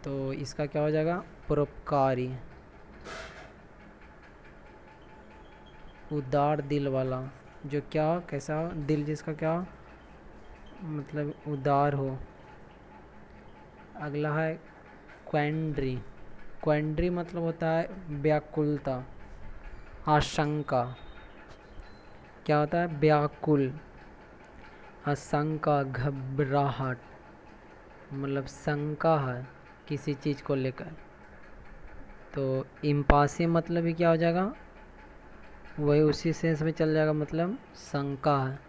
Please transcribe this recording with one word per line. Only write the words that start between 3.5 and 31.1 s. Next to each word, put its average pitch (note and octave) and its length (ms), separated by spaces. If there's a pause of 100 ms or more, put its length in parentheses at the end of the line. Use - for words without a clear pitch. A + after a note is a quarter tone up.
उदार D3 500
दिल C#3+ 260
वाला। C3 420 (360)
जो C#3+ 160 (100)
क्या, D#3+ 280
कैसा? D#3+ 500
दिल D3+ 360
जिसका D3+ 280
क्या, D#3+ 340 (1160)
मतलब D3 500 (140)
उदार C#3+ 460
हो। C3+ 260 (1800)
अगला D3 380
है D#3+ 260 (720)
क्वेंड्री। D3 720 (640)
क्वेंड्री D#3 460
मतलब F3 320
होता E3 280
है E3 200 (180)
व्याकुलता, D3 960 (1040)
आशंका। D3 880 (1500)
क्या D3+ 120
होता D3+ 200
है? F3 100
व्याकुल, D3+ 920 (1300)
आशंका, D3 760
घबराहट, C3+ 1120 (1160)
मतलब C#3 320
शंका D3+ 720
है B2+ 280 (400)
किसी D3 260
चीज़ C#3 300
को C#3+ 120
लेकर। C3 360 (1400)